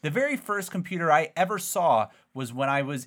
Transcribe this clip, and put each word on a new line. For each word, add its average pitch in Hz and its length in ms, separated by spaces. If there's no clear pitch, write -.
"The 151 80
very 269 260
first 202 340
computer 175 400
I 156 260
ever 185 220
saw 151 500
was 123 180
when 135 160
I 139 140
was 135 240